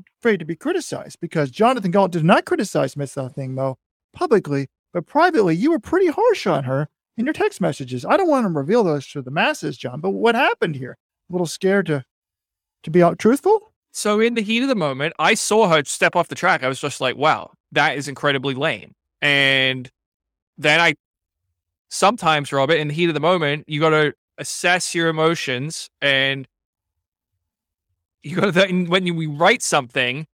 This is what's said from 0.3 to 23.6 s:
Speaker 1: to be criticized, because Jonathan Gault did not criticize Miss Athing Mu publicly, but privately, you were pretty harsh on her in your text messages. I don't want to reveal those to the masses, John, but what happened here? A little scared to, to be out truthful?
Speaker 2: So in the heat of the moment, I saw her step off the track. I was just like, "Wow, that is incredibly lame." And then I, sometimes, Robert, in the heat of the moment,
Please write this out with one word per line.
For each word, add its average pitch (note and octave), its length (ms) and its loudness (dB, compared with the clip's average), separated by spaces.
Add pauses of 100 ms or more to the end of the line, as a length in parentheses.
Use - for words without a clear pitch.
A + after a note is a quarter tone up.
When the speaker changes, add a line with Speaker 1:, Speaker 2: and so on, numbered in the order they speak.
Speaker 1:
to E3 60 -10
be D#3+ 100 -6
criticized, - 640 -8
because D#3 320 -2
Jonathan G#3+ 400 2
Gault F#3+ 200 2
did E3 120 -2
not A3 220 4
criticize F3 520 -2
Miss C#3+ 180 -8
Athing C3 380 -8
Mu C3 220 -4 (360)
publicly, E3 580 0 (220)
but F3 140 -6
privately, C#4+ 500 2
you A3 140 0
were E4 100 2
pretty F#4 280 0
harsh G4 400 2
on D3 160 0
her C3+ 260 -2 (280)
in A3 80 -2
your D4+ 80 -2
text G#4 280 -2
messages. C3+ 440 -4
I B3 120 2
don't F#4+ 100 2
want C4+ 180 2
to G3 40 0
reveal E3+ 340 0
those D3 260 0
to D3 120 -10
the B2 80 -12
masses, F3 480 -4
John, C3 240 -10
but F#3 100 -4
what G3+ 220 2
happened A3+ 440 0
here? B2+ 200 -12 (320)
A - 20 -12
little F3+ 140 -2
scared F#3+ 400 0
to, D3 180 -2 (800)
to - 80 -12
be E3+ 140 6
out E3+ 160 4
truthful? F4+ 520 2 (200)
Speaker 2:
So G#3 280 -2
in A#3 140 2
the A#3 80 -2
heat A3+ 220 0
of C#4 60 -2
the C4 60 2
moment, D3 440 -2
I E3+ 140 4
saw G#3+ 340 2
her D#3 160 4
step - 320 0
off F3 140 0
the C3+ 60 -10
track. E3+ 280 0
I C3 60 0
was C3 100 -6
just C#3 220 -6
like, C3 160 -2
"Wow, B2+ 340 0 (220)
that D3 240 2
is C#3+ 100 -8
incredibly C#3 480 -2
lame." C3 380 -4 (280)
And C3+ 680 0 (680)
then D3+ 220 2
I, E3 160 2 (920)
sometimes, D#3+ 640 0
Robert, C#3 220 2
in D3+ 120 0
the D3 60 -4
heat E3+ 160 0
of D#3+ 40 -2
the C#3+ 60 -2
moment, D#3 480 0